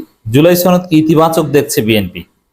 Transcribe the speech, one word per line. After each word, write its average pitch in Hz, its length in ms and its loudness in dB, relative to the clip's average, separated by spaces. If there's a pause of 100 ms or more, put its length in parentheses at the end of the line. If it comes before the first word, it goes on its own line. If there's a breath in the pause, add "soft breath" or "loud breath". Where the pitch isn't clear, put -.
(340)
জুলাই 170 280 4
সনদকে 180 400 0
ইতিবাচক 160 440 0 (100)
দেখছে 143 320 -2
বিএনপি, 98 340 -2 (320)